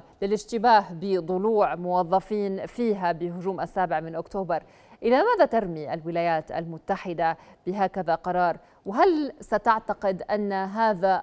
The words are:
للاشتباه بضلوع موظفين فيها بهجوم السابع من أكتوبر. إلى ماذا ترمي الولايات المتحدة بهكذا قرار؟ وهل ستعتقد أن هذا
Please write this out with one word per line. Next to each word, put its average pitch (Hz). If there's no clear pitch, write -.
للاشتباه 208
بضلوع 185
موظفين 185
فيها 190
بهجوم 170
السابع 170
من 165
أكتوبر. 170
إلى 233
ماذا 392
ترمي 170
الولايات 165
المتحدة 165
بهكذا 185
قرار؟ 175
وهل 302
ستعتقد 208
أن 208
هذا 190